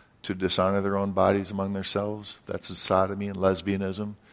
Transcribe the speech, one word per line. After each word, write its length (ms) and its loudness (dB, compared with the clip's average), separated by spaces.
to 120 -2
dishonor 460 2
their 160 0
own 140 -2
bodies 400 2
among 220 -4
themselves. 720 -6
That's 320 -6
sodomy 500 2
and 100 -8
lesbianism. 800 0